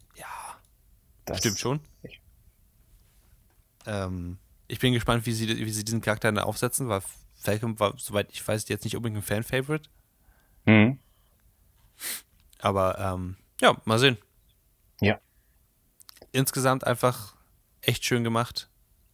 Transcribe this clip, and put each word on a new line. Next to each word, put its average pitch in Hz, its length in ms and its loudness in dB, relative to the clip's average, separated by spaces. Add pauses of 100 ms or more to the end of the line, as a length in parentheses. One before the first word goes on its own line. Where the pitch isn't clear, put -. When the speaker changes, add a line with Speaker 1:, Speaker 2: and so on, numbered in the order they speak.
(140)
Speaker 1:
Ja, - 120 -18 (1000)
Speaker 2:
Das - 140 -6
Speaker 1:
stimmt 101 200 0
schon. 139 220 -2 (220)
Speaker 2:
ich - 180 -20 (1700)
Speaker 1:
Ähm, 92 520 -6 (300)
ich - 100 -8
bin 127 140 2
gespannt, 117 340 0
wie 120 60 0
sie, 113 160 -2
wie 113 220 -2
sie 107 140 -4
diesen 110 160 -2
Charakter 107 300 0
dann 104 120 2
aufsetzen, 120 460 -2
weil 98 120 0 (340)
Falcon 107 440 -2
war, 104 200 2
soweit 104 340 -4
ich - 140 -12
weiß, 107 220 -2
jetzt 107 160 -4
nicht 107 120 -4
unbedingt 110 220 -4
ein 101 40 -4
Fan-Favorite. 131 680 -4 (760)
Speaker 2:
Mhm. 110 340 6 (1600)
Speaker 1:
Aber, 98 380 2
ähm, 92 380 -4 (240)
ja, 196 240 6
mal 113 140 4
sehen. 127 180 6 (840)
Speaker 2:
Ja. 104 180 2 (1120)
Speaker 1:
Insgesamt 131 540 0
einfach 120 500 0 (460)
echt - 220 0
schön 120 200 0
gemacht. 117 460 -2 (440)